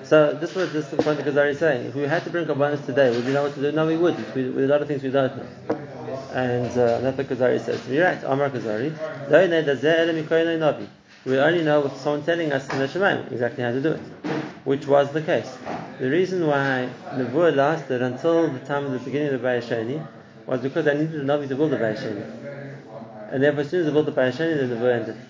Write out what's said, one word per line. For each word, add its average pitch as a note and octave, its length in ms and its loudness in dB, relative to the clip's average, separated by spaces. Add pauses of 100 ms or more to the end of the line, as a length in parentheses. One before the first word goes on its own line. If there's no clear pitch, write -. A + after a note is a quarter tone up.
So D3+ 300 6
this D#3 220 -6
was F3 160 -2
just D3+ 180 -4
the D#3 80 -2
point D3 260 0
the C#3+ 80 0
Ghazali C#3+ 200 4
is C#3+ 80 -4
saying. C3+ 300 2
If A#2 40 -10
we C#3 140 -4
had E3 160 0
to E3+ 80 -8
bring E3 160 -2
Korbanos C#3+ 400 0
today, C3 240 4
would A#2+ 120 0
we C3+ 100 0
know C#3+ 100 2
what C#3+ 100 -2
to C#3+ 80 -6
do? D3 100 2
No, D#3 140 2
we D#3+ 120 2
wouldn't. E3 360 0
We, C3 160 -2
with C3 140 0
a C3+ 40 2
lot D3 140 4
of C#3+ 60 -4
things C#3 160 -4
we C3 80 -2
don't C3 260 2
know. A2+ 80 -12 (880)
And, B2 380 0
uh, A#2+ 300 4
that's C3 180 0
what C3+ 80 -4
Ghazali B2 360 2
says. A#2 240 -4
You're C#3 160 2
right, D#3+ 200 0
Amar C#3 260 0
Ghazali. A#2+ 480 -4 (320)
"Lo E3+ 180 8
neda D3+ 300 2
zeh D#3+ 220 2
ela E3 120 2
mikoyno E3 460 0
navi." B2 300 0 (360)
We C3 140 0
only D#3+ 260 4
know D3+ 180 4
with C#3 160 -2
someone D3 260 -2
telling E3+ 280 0
us C3+ 220 -2
in C3+ 60 0
the C3+ 80 0
Shemaim F3 440 0
exactly A#2+ 320 -2
how A#2+ 80 0
to B2+ 80 0
do D#3 120 2
it, - 100 -4 (600)
which C#3 240 -2
was C#3 260 4
the D#3 80 -2
case. D3+ 340 -2 (440)
The C3 100 -2
reason F3 380 0
why C3+ 420 0 (220)
Nevuah C#3 440 2
lasted C#3 460 2
until E3 480 2
the C3 100 -6
time C#3+ 260 -4
of C3+ 60 -4
the B2+ 80 -4
beginning C#3 340 -2
of B2 80 -2
the B2 60 0
Bayit B2 160 0
Sheni A#2+ 420 -4 (420)
was C3 120 -2
because C3+ 260 -2
they D3 100 4
needed D#3 260 -2
a - 20 -6
Navi C#3+ 240 0
to C3 80 -4
build D3 160 2
the B2+ 60 0
Bayit A2 220 -2
Sheni. - 1300 -12
And C3 120 0
therefore, D3 180 4
as C#3+ 80 -2
soon F3+ 120 0
as D#3+ 40 2
they D3 80 0
built D3 140 2
the C#3 40 -4
Bayit B2+ 220 2
Sheni, D#3+ 240 0
then C3 140 0
Nevuah A#2+ 280 2
ended. A2 180 -8 (120)